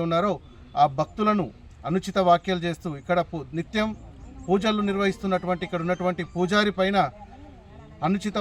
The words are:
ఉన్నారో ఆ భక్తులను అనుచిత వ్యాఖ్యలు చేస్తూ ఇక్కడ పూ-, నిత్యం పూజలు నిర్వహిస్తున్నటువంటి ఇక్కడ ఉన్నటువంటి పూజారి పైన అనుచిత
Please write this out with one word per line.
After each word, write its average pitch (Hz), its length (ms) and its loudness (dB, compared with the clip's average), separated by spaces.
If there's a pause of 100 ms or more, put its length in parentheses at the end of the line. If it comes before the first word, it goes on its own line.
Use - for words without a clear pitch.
ఉన్నారో 170 260 2 (520)
ఆ - 20 10 (140)
భక్తులను 208 460 0 (440)
అనుచిత 190 280 -2 (120)
వ్యాఖ్యలు 175 380 4
చేస్తూ 170 220 -6 (120)
ఇక్కడ 175 180 0 (120)
పూ-, 156 140 -8 (120)
నిత్యం 214 340 -2 (560)
పూజలు 208 420 2
నిర్వహిస్తున్నటువంటి 190 760 0
ఇక్కడ 175 180 -4
ఉన్నటువంటి 180 480 0
పూజారి 196 460 2
పైన 190 180 2 (1080)
అనుచిత 196 340 -2